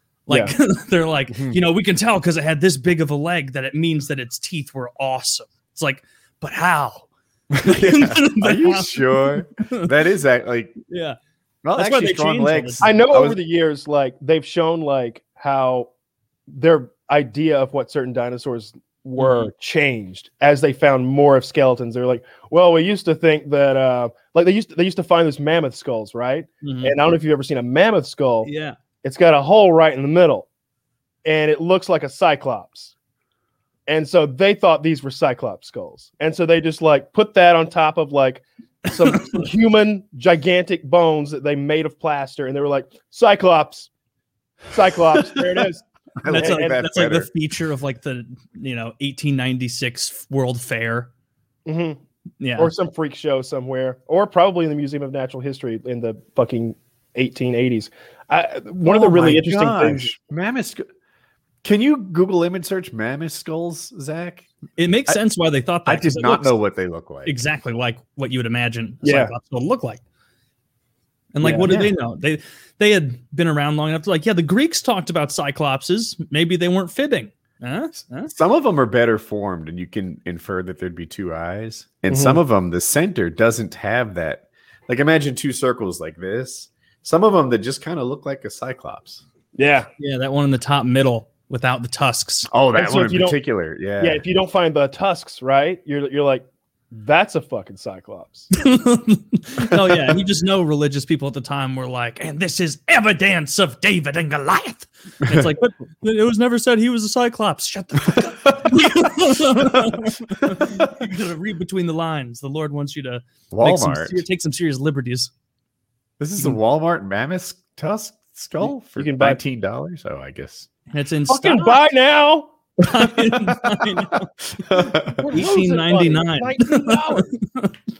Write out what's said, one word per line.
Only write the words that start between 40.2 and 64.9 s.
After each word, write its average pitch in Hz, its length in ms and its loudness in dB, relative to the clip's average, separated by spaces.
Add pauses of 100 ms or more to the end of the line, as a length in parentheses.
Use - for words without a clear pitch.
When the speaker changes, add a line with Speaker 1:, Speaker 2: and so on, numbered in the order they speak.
Speaker 2:
bones 151 480 2
that 139 140 -8
they 147 100 0
made 151 300 -2
of 151 120 -10
plaster. 143 500 -6
And 135 80 -6
they 143 40 -4
were 143 80 -2
like, 139 240 -4 (200)
"Cyclops, 190 800 2 (800)
cyclops, 170 600 4
there 185 260 -2
it 226 120 0
is." 165 180 -12
Speaker 3:
<laughs> - 40 -20 (340)
I 156 60 -2
Speaker 1:
That's 156 180 0
Speaker 3:
like 156 120 0
Speaker 1:
like, 165 80 -2
Speaker 3:
that 127 120 0
Speaker 1:
that's - 160 -8
like 151 120 2
the 110 100 0
Speaker 3:
better. - 120 -8
Speaker 1:
feature 156 400 -6
of, 135 120 -8
like, 131 180 -8
the, 123 240 -10 (340)
you 131 160 -10
know, 113 260 -10
eighteen 139 340 -4
ninety-six 127 960 -6
World 127 280 -2
Fair. 117 520 -6 (560)
Speaker 2:
Mm-hmm. 160 340 -6 (380)
Speaker 1:
Yeah. 123 180 -4
Speaker 2:
Or 160 140 2
some 175 200 -4
freak 151 220 -6
show 135 300 -4
somewhere, 131 640 -8
or 190 180 2
probably 175 400 2
in 156 60 -2
the 147 40 -4
Museum 143 280 -6
of 135 80 -8
Natural 131 300 -8
History 131 440 -8
in 123 160 -6
the 113 140 -6 (200)
fucking 117 380 0 (420)
eighteen 123 380 -2
eighties. 120 380 -2 (400)
I, - 340 0
one 180 300 2
of 220 60 4
the 220 60 8
Speaker 3:
Oh 175 40 6
Speaker 2:
really 165 220 6
Speaker 3:
my 156 40 4
Speaker 2:
interesting 196 320 0 (100)
things 151 240 0
Speaker 3:
gosh. - 180 -8 (100)
Mammoth 202 340 -6
sc-, - 160 -14 (800)
can 208 180 2
you 294 160 2
Google 185 460 0
image 180 220 -4
search 185 260 -8
mammoth 131 400 -8
skulls, 165 720 -10
Zach? 165 420 -12 (320)
Speaker 1:
It 170 140 0
makes 220 220 2